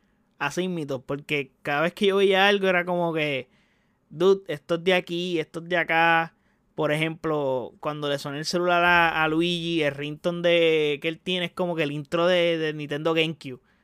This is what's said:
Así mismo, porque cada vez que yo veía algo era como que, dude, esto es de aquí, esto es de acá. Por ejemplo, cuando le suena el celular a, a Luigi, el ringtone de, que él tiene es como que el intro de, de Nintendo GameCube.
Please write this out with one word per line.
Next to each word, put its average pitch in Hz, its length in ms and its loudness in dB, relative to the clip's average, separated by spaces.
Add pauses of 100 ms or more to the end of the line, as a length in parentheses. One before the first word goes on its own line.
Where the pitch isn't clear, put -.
(400)
Así 165 280 -2
mismo, 143 340 -6
porque 143 600 -6
cada 147 200 -2
vez 175 120 0
que 208 140 0
yo 190 100 4
veía 196 300 4
algo 202 200 2
era 180 160 2
como 175 300 0
que, 147 360 -2 (600)
dude, 190 380 2
esto 160 280 -4
es 170 80 -4
de 185 100 2
aquí, 180 460 -2
esto 156 220 -8
es 170 80 -12
de 175 80 0
acá. 165 580 2 (400)
Por 151 160 0
ejemplo, 151 880 -2
cuando 147 300 -6
le 143 100 -2
suena 143 200 -10
el 156 60 -8
celular 175 380 2
a, 170 400 4
a 156 60 2
Luigi, 170 540 0
el 143 100 -2
ringtone 151 480 -6
de, 160 600 2
que 165 60 -6
él 160 120 -6
tiene 180 260 -4
es 170 80 -6
como 175 240 -4
que 160 60 0
el 143 100 -2
intro 170 340 -2
de, 170 300 2
de 156 160 -4
Nintendo 151 400 -4
GameCube. 156 480 -4 (220)